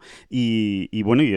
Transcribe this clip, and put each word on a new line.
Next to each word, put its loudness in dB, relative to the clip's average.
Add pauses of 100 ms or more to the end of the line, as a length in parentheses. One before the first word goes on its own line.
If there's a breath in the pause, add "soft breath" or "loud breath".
(300 loud breath)
y, -2
y -4
bueno, 4
y, 0